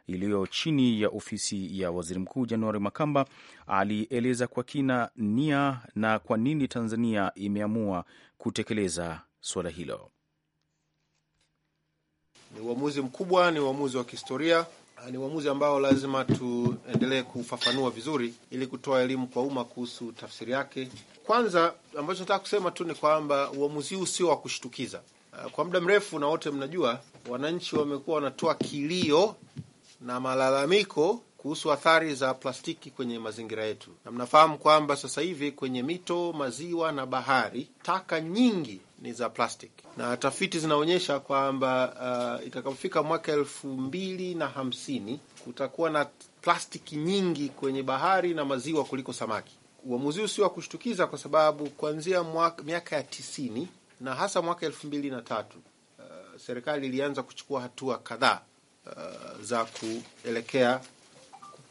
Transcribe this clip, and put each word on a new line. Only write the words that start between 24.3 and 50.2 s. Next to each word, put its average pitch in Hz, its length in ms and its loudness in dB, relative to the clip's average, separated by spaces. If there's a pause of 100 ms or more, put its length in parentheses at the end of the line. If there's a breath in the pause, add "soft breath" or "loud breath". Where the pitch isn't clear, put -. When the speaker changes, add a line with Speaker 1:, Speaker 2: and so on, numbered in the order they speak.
Speaker 2:
kushtukiza. 120 640 -8 (440)
Uh, - 60 -8
kwa 151 140 -2
muda 180 160 0
mrefu, 190 380 2
na 143 80 0
wote 160 240 0
mnajua, 139 500 0 (280)
wananchi 151 480 -4
wamekuwa 143 400 0
wanatoa 143 380 0
kilio 160 840 2 (640)
na 123 200 -6
malalamiko 143 1000 2 (180)
kuhusu 156 340 -2
athari 160 420 4
za 131 200 0
plastiki - 560 -8
kwenye 120 280 -6
mazingira 110 460 -6
yetu. 107 260 -6 (140)
Na 113 60 -12
mnafahamu 147 480 6
kwamba 151 380 6
sasa 139 240 -6
hivi 147 320 -2
kwenye 127 300 -4
mito, 175 500 -2
maziwa 156 600 -2
na 135 140 -4
bahari, 123 640 0 (140)
taka 175 380 -2
nyingi 170 600 2 (220)
ni 123 100 -8
za 110 180 -2
plastic. 113 400 -2 (260)
Na 120 200 -2
tafiti 160 420 0
zinaonyesha 156 640 2
kwamba, 135 720 0 (460)
uh, - 60 -10
itakapofika 135 560 -2
mwaka 160 300 0
elfu 143 360 0
mbili 180 640 -4
na 151 140 -2
hamsini, 131 720 -6 (240)
kutakuwa 135 460 -4
na 147 140 2 (360)
plastiki 165 560 -2
nyingi 165 520 0
kwenye 135 340 -4
bahari 170 520 2
na 151 100 0
maziwa 139 400 0
kuliko 127 280 -6
samaki. 110 440 -6 (280)
Uamuzi 139 360 -2